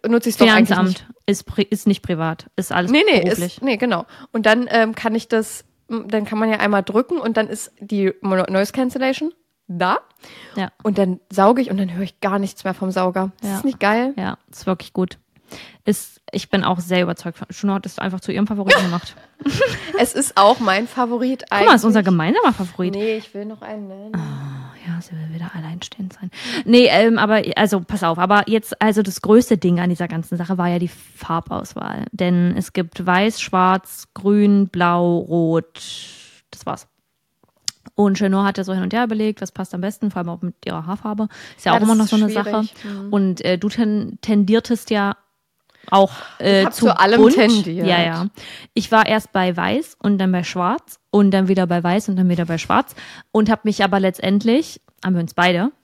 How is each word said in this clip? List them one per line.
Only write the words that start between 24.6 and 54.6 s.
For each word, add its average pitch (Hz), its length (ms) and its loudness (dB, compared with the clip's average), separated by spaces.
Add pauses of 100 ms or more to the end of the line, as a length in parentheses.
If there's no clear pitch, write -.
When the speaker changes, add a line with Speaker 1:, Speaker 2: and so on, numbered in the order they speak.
Speaker 2:
ja, 170 120 -8
sie - 120 -20
will 160 220 -12
wieder 170 200 -12
alleinstehend 175 600 -12
sein. 185 160 -14 (340)
Nee, 240 260 8
ähm, 220 280 4
aber, 214 240 2 (140)
also, 202 240 2
pass 175 220 -6
auf, 165 160 0
aber 196 300 2
jetzt, 220 340 -2
also 214 200 2
das 196 200 -6
größte 220 340 6
Ding 175 220 2
an 180 120 0
dieser 175 180 -4
ganzen 165 280 -6
Sache 175 220 -4
war 175 100 0
ja 175 120 0
die 175 80 -4
Farbauswahl. - 1200 -10
Denn 180 460 0
es 190 160 -6
gibt 175 340 -6
weiß, 190 340 2
schwarz, - 760 0
grün, 202 540 2
blau, 175 500 0
rot, 165 600 -2 (720)
das - 160 -18
war's. - 220 -10 (1040)
Und 196 240 2
Chenor 196 260 0
hat 196 140 -2
ja 190 60 -4
so 190 100 -6
hin 185 80 -2
und 185 100 -4
her 233 120 0
überlegt, 214 360 -4
was 190 120 -10
passt - 220 -10
am 180 80 -6
besten, 208 280 -4
vor 185 100 -8
allem 170 100 -6
auch 170 120 -10
mit 180 120 -8 (120)
ihrer 160 200 -8
Haarfarbe. 208 420 -6 (280)
Ist - 100 -20
ja 175 60 4
Speaker 1:
Ja, 170 60 4
Speaker 2:
auch 208 40 2
immer 220 140 4
Speaker 1:
das 214 140 2
Speaker 2:
noch 214 160 2
Speaker 1:
ist 208 80 -2
Speaker 2:
so 208 60 0
eine 202 100 -4
Speaker 1:
schwierig. 214 320 -2
Speaker 2:
Sache. 214 60 -14
Speaker 1:
Mhm. 202 240 -8
Speaker 2:
Und, 190 320 0
äh, 180 140 0
du 196 100 -4
ten-, 208 540 -2
tendiertest 220 680 0
ja 202 260 0 (760)
auch, 196 220 6 (280)
äh, 196 200 4
Speaker 1:
Ich 196 60 2
hab - 80 -2
Speaker 2:
zu - 120 2
Speaker 1:
zu - 120 4
allem 202 220 6
Speaker 2:
bunt. 226 140 10
Speaker 1:
tendiert. 208 520 2
Speaker 2:
Ja, 175 160 4
ja. 165 240 -2 (460)
Ich - 180 -4
war 220 140 6
erst 214 280 -2
bei 185 220 0
weiß 190 480 -4
und 202 140 2
dann 185 160 0
bei 180 100 0
schwarz 185 560 -6 (120)
und 202 200 4
dann 190 160 2
wieder 185 200 2
bei 175 180 -2
weiß 185 240 0
und 196 80 -2
dann 185 140 2
wieder 170 160 0
bei 165 100 -4
schwarz 202 380 -2 (380)
und 214 180 2
hab 220 160 0
mich 208 180 2
aber 196 160 2
letztendlich, 202 800 0 (240)